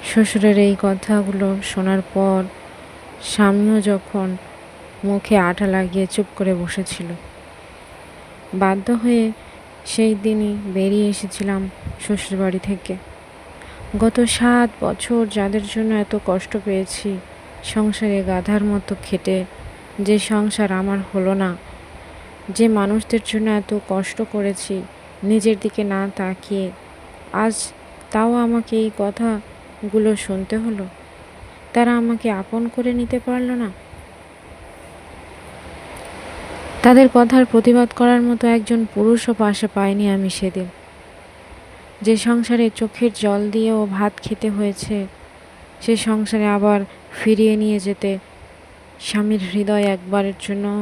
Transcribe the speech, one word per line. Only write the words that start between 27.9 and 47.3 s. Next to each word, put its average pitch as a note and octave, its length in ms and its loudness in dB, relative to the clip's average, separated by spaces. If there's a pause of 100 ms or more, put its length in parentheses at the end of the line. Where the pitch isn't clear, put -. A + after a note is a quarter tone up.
তাও A3+ 220 2 (140)
আমাকে A#3 280 0 (100)
এই G#3+ 60 -2 (100)
কথাগুলো G#3+ 1120 -2 (140)
শুনতে F#3+ 300 -4 (100)
হলো। G#3 200 -4 (880)
তারা A#3+ 240 4
আমাকে A#3 320 0 (120)
আপন A3+ 280 -4
করে B3 220 -2 (100)
নিতে A#3+ 260 -2
পারল B3 220 -2 (140)
না। G#3+ 60 -4 (3250)
তাদের B3+ 260 10
কথার B3 380 6
প্রতিবাদ A#3+ 420 4 (120)
করার A#3+ 220 6
মতো A#3+ 220 0 (120)
একজন A3+ 240 0 (120)
পুরুষও A3+ 420 2
পাশে G#3 320 0 (100)
পাইনি G3 280 2 (120)
আমি F#3+ 220 0
সেদিন। F#3 300 -4 (1300)
যে A3 120 4 (120)
সংসারে A#3 400 2 (140)
চোখের A3+ 300 0 (120)
জল G3+ 180 2 (100)
দিয়েও A3 360 2
ভাত G3+ 260 0 (100)
খেতে A3 340 -4
হয়েছে, G3+ 400 -4 (840)
সে A3+ 140 2 (120)
সংসারে G#3+ 400 0 (100)
আবার G3+ 240 4 (360)
ফিরিয়ে A3 400 4